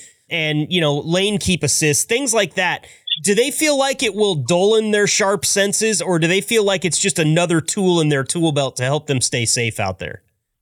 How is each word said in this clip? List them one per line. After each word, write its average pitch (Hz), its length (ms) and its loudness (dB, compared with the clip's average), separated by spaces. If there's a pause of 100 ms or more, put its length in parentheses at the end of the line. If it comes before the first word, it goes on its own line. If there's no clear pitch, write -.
(280)
and, 151 400 -2
you 175 120 0
know, 147 180 2
lane 190 400 0
keep 185 240 -2
assist, 147 460 0
things 254 260 0
like 208 200 0
that. 180 320 -2 (380)
Do 196 100 4
they 254 160 2
feel 302 260 0
like 269 260 0
it 208 120 -2
will 202 220 0
dull 175 400 2
in 214 160 0
their 208 160 2
sharp 202 360 0
senses, 202 560 0
or 170 200 0
do 165 80 2
they 190 120 2
feel 220 240 0
like 190 200 0
it's 165 160 -2
just 202 180 -2
another 165 420 2
tool 180 400 0
in 151 80 2
their 139 140 0
tool 165 300 -2
belt 139 240 -2
to 127 80 -4
help 143 240 -2
them 135 120 0
stay 120 240 -2
safe 117 360 -2
out 95 180 -4
there? - 240 -12 (400)